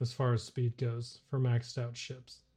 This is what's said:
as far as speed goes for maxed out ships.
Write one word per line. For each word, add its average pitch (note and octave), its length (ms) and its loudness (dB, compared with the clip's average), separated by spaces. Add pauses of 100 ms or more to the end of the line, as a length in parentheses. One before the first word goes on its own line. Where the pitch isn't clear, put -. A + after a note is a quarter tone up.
as A#2+ 100 0
far B2 220 2
as A2+ 100 2
speed A#2+ 340 0
goes A#2+ 420 -4 (100)
for C3+ 100 0
maxed A#2+ 380 2
out A#2+ 180 -4
ships. - 440 -12 (180)